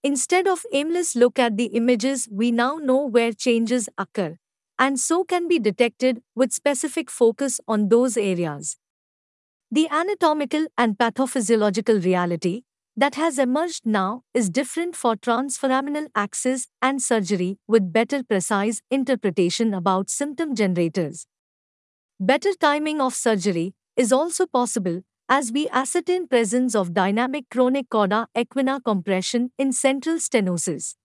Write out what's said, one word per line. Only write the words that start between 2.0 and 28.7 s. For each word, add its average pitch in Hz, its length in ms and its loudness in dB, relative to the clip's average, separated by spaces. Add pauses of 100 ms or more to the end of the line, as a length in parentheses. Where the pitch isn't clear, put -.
we 220 180 0
now 240 260 0
know 277 280 2
where 233 300 2
changes 233 640 0
occur, 185 400 -6 (400)
and 269 200 2
so 339 260 0
can 349 240 -2
be 339 100 4
detected 240 640 0 (120)
with 254 160 0
specific 285 600 -4
focus 247 580 0
on 208 220 0
those 233 260 4
areas. 170 600 -4 (920)
The 311 200 2
anatomical 311 760 0 (100)
and 226 180 2
pathophysiological 220 1040 2
reality 180 600 0 (340)
that 269 200 0
has 285 240 0
emerged 294 440 -2
now 214 380 -2 (120)
is 233 140 2
different 277 460 -4
for 226 220 -2
transforaminal 269 1000 -2
axis 247 540 -2 (120)
and 262 220 0
surgery 190 640 0
with 202 260 2
better 247 300 0
precise 208 680 -2
interpretation 220 840 0
about 185 340 0
symptom 285 460 -4
generators. 175 720 -2 (920)
Better 269 320 2
timing 302 480 0
of 262 120 0
surgery 190 600 -2 (220)
is 240 160 2
also 320 340 0
possible 190 560 -2 (260)
as 262 220 2
we 294 200 -2
ascertain 349 580 -2
presence 233 480 2
of 180 180 0
dynamic 226 560 0
chronic 254 380 0
cauda 214 480 0
equina 262 480 -2